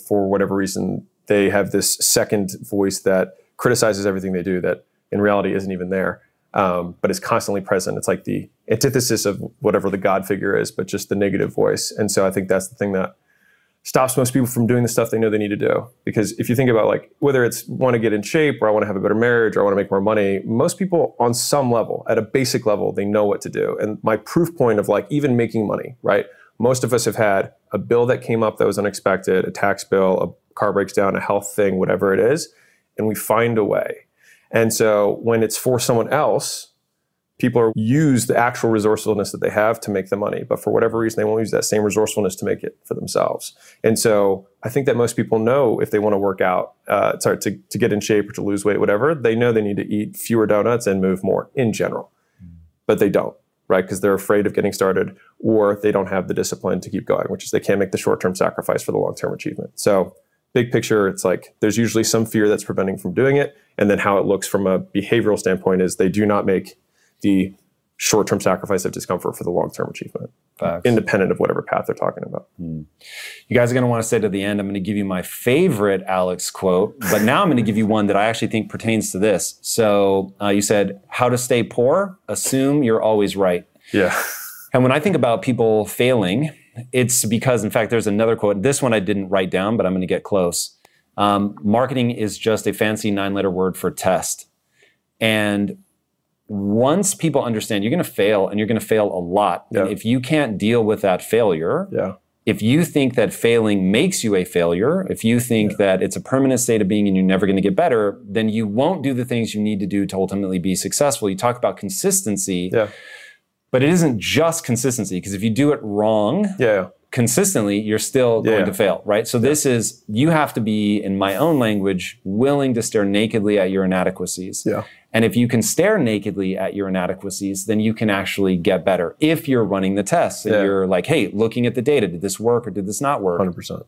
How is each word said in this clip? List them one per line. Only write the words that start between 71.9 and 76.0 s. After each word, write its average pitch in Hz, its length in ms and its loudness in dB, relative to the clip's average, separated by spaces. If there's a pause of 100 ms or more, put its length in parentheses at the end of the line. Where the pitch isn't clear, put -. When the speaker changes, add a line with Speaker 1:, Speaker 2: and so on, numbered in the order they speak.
Speaker 1:
talking - 280 -4
about. - 220 -12 (100)
Speaker 2:
Hmm. 80 260 -10 (640)
You 120 80 -2
guys 120 160 2
are - 20 0
gonna 123 140 2
wanna 113 160 0
stay 117 160 0
to 104 80 0
the 98 140 -4
end. 101 180 -2
I'm 98 80 -4
gonna 101 100 -4
give 101 180 -4
you 101 80 -2
my 92 180 -4
favorite 117 840 0